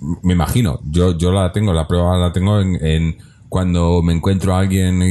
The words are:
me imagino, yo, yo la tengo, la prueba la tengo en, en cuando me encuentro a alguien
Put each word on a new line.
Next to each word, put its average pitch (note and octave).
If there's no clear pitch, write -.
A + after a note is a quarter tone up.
me F2+
imagino, E2+
yo, F2
yo F2
la F#2
tengo, G#2
la F2
prueba F2
la F2
tengo G2
en, F#2
en D#2+
cuando F2
me E2+
encuentro F#2
a F#2
alguien F#2+